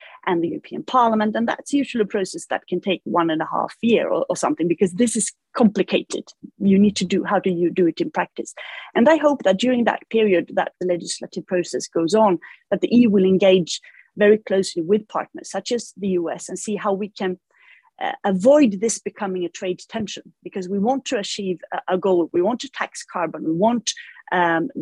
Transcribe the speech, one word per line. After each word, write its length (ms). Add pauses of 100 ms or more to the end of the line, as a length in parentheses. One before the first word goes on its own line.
(260)
and 160
the 60
European 360
Parliament, 500
and 140
that's 240
usually 300
a 40
process 440
that 160
can 160
take 220
one 260
and 100
a 100
half 300
year 280
or, 200
or 80
something, 320
because 240
this 240
is 160 (240)
complicated. 680 (340)
You 200
need 180
to 100
do, 180
how 140
do 120
you 200
do 160
it 160
in 80
practice? 420 (420)
And 140
I 80
hope 280
that 140
during 260
that 260
period 440
that 260
the 60
legislative 600
process 420
goes 260
on, 240 (320)
that 120
the 120
E 60
U 100
will 140
engage 560 (380)
very 180
closely 460
with 260
partners 420
such 220
as 240
the 120
U 220
S 200
and 80
see 180
how 160
we 160
can, 300 (640)
uh, 120 (120)
avoid 560
this 180
becoming 460
a 40
trade 400
tension, 440 (100)
because 260
we 100
want 260
to 140
achieve 420 (120)
a, 220
a 40
goal. 340
We 100
want 180
to 100
tax 340
carbon. 400
We 80
want, 400 (400)
um, 380 (120)